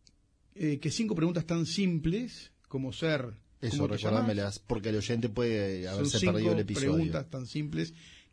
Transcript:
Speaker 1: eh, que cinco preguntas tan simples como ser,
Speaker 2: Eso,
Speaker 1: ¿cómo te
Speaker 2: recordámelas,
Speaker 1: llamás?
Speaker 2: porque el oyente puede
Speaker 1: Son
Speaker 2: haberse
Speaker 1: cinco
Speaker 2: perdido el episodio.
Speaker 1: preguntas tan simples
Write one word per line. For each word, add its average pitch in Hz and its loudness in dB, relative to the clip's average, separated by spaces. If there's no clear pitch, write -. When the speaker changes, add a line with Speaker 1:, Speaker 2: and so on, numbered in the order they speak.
Speaker 1:
eh, 151 0
que 151 -2
cinco 220 0
preguntas 165 2
tan 170 2
simples 185 -2
como 131 -4
ser, 135 -2
Speaker 2:
Eso, 123 -2
Speaker 1:
¿cómo 143 2
te 104 -2
Speaker 2:
recordámelas, 104 2
Speaker 1:
llamás? - -12
Speaker 2:
porque 110 -4
el 107 2
oyente 117 0
puede 104 0
Speaker 1:
Son 92 -4
Speaker 2:
haberse 143 0
Speaker 1:
cinco 185 4
Speaker 2:
perdido 170 4
el - 4
episodio. 139 0
Speaker 1:
preguntas 160 0
tan 131 -8
simples 156 -4